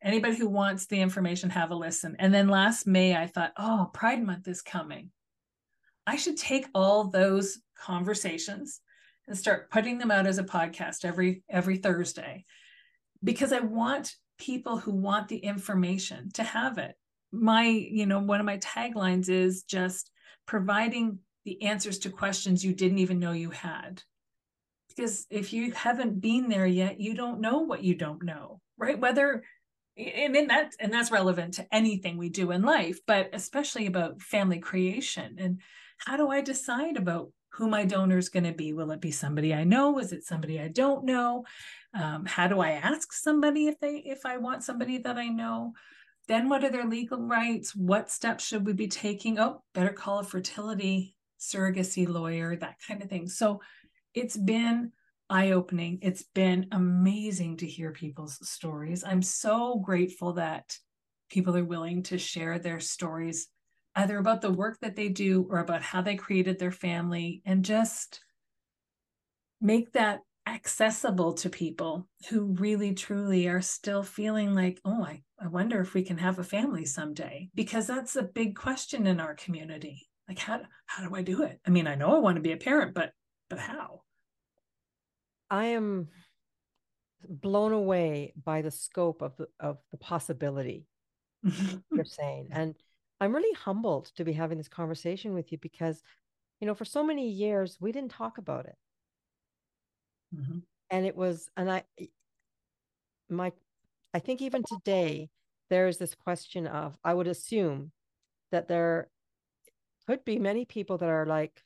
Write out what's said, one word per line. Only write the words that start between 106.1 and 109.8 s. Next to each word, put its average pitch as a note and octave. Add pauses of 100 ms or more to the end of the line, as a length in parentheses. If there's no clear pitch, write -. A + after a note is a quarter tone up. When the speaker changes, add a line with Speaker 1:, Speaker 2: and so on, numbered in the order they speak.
Speaker 2:
question F3
of, D3+
I E3+
would F3
assume E3 (600)
that F3
there E3+ (960)